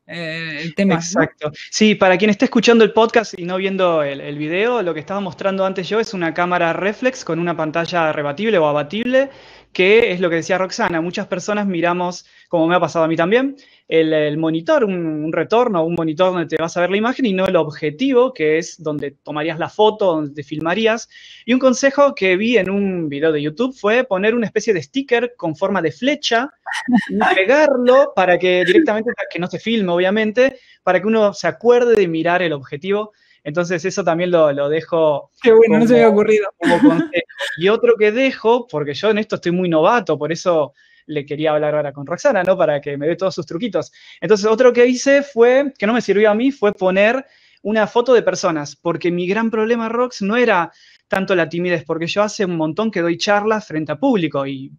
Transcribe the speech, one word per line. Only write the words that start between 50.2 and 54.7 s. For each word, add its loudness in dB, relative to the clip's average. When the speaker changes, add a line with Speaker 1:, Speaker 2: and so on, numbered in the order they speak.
Speaker 2:
no -2
era 2
tanto -2
la 0
timidez, -4
porque -6
yo -2
hace -4
un -4
montón -2
que -6
doy 0
charlas -2
frente -8
a -6
público -2
y -10